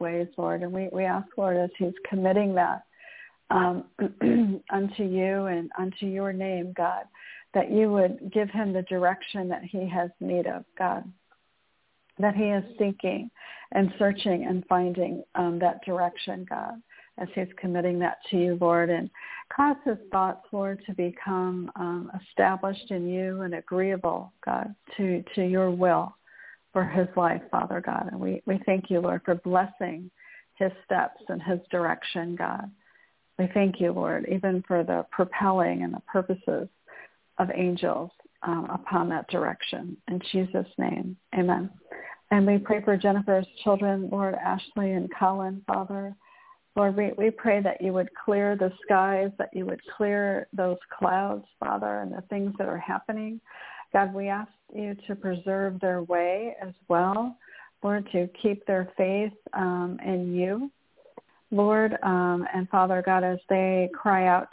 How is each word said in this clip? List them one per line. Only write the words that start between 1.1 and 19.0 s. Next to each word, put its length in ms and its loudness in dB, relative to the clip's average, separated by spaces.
Lord, 200 2
as 220 0
he's 140 0
committing 480 2
that, 260 2
um, 340 2
<clears throat> 640 2
unto 340 -2
you 420 0
and 320 -2
unto 280 -4
your 260 -2
name, 440 -4
God, 280 0
that 160 2
you 220 6
would 400 2
give 180 0
him 220 -2
the 100 0
direction 680 -2
that 140 -4
he 260 -6
has 220 -2
need 280 0
of, 160 -6
God, 280 -2
that 160 2
he 120 2
is 180 2
seeking 520 -2
and 260 2
searching 460 2
and 240 -2
finding, 540 0
um, 240 0
that 260 0
direction, 640 -4
God, 320 -8
as 160 -6
he's 140 -4
committing 420 0
that 180 0
to 60 0
you, 240 2
Lord, 300 4
and 180 0